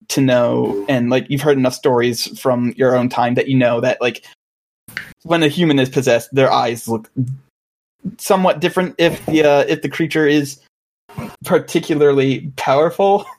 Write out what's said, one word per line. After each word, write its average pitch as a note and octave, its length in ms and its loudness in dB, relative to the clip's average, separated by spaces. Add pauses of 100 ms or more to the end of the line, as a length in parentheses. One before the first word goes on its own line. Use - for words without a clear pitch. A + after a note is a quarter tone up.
to C#3 120 -2
know, B2 680 0
and, B2 220 0
like, B2+ 200 0
you've C#3 120 -4
heard D3 160 2
enough B2+ 160 0
stories A#2+ 680 -2
from B2 380 -2
your B2+ 180 2
own A#2+ 140 0
time A#2+ 240 -2
that B2+ 160 0
you C3 80 2
know A#2+ 240 2
that, B2+ 180 -2
like, A#2+ 240 -4 (1000)
when E3 200 0
a D3 60 4
human D3 300 2
is C3 100 0
possessed, B2+ 440 0
their C3+ 160 4
eyes A#2+ 380 -2
look A2+ 240 -6 (1080)
somewhat F#3 420 2
different F3 360 -2
if E3 280 0
the, D#3 180 2
uh, C#3+ 240 4
if D#3 140 -4
the D3 80 -6
creature D#3 360 -2
is C#3+ 360 0 (840)
particularly C#3+ 1120 0
powerful. E3+ 720 0 (140)